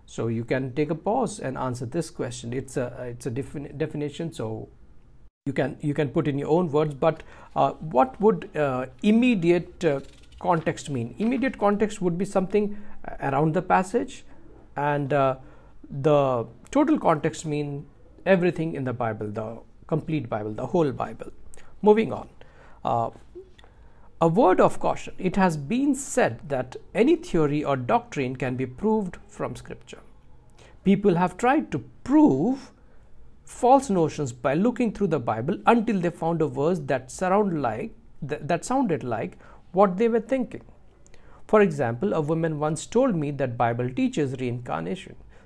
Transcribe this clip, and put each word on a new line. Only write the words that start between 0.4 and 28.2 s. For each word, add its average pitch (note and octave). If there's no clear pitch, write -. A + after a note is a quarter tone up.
can C3
take D3+
a D#3+
pause G#3
and C3
answer B2
this -
question. A#2+
It's C3
a, B2
it's A#2+
a C3+
defini-, C#3
definition, D3+
so A2
you C#3
can, C#3
you D3
can D3
put D3
in C#3
your C#3+
own E3+
words, D3+
but, D#3
uh, C#3+
what -
would, F#3
uh, C3
immediate, G3
uh, C#3
context E3
mean? A#2+
Immediate B3
context G3+
would F3
be G3
something G3+
around C#3+
the F3
passage, F#3+
and, C#3+
uh, C3+
the C3+
total C#4
context D#3
mean D3
everything E3
in C#3+
the B2+
Bible, A2
the A2
complete D#3
Bible, G#2+
the A#2+
whole D#3
Bible. -
Moving G#3+
on. -
Uh, A#2
a E3
word B3
of -
caution. -
It F#3
has F#3
been A#3+
said E3+
that B2+
any C4
theory D3+
or C#3
doctrine C3